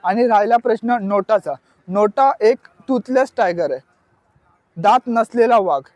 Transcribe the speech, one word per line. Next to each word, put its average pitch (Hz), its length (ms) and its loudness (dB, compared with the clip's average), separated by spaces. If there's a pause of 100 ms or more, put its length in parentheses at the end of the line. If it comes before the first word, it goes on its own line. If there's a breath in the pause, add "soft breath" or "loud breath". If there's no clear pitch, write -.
आणि 220 240 0
राहिला 226 300 2
प्रश्न 233 440 -2
नोटाचा, 196 520 -2 (340)
नोटा 208 440 0 (100)
एक 226 160 2 (300)
टूथलेस 254 500 -2
टायगर 170 340 -2
आहे, 131 80 -6 (960)
दात 202 300 2
नसलेला 233 500 0
वाघ 165 240 0 (140)